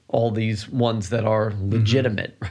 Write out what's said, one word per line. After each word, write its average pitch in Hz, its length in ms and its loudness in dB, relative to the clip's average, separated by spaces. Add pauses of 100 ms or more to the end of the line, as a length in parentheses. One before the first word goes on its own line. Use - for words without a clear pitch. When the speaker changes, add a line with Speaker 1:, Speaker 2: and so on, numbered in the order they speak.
Speaker 1:
all 117 240 2
these 110 380 -2
ones 113 400 0
that 113 160 0
are 110 260 2
Speaker 2:
Mm-hmm. 98 200 -4
Speaker 1:
legitimate, 110 680 2 (140)